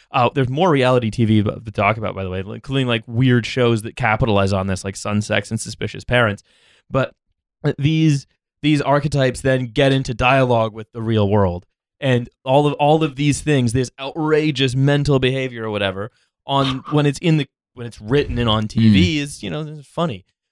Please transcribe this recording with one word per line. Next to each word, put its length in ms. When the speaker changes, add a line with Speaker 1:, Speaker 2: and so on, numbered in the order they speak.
Speaker 1:
uh, 200
there's 160
more 220
reality 400
T 140
V 180
to 180
talk 240
about, 180
by 80
the 80
way, 100
including, 460
like, 220
weird 380
shows 360
that 140
capitalize 560
on 160
this, 160
like 120
Sun 260
Sex 280
and 100
Suspicious 440
Parents. 400
But 260
these, 480
these 180
archetypes 600
then 260
get 260
into 220
dialogue 580
with 200
the 100
real 260
world, 380
and 280
all 220
of, 80
all 300
of 120
these 240
things, 320
this 180
outrageous 720
mental 440
behavior 460
or 60
whatever, 400
on, 320
Speaker 2:
<laughs> 120
Speaker 1:
when 160
it's 140
in 180
the, 100
when 120
it's 140
written 380
and 100
on 200
T 240
V 260
Speaker 2:
Mm. 40
Speaker 1:
is, 200
you 80
know, 120
is 240
funny. 380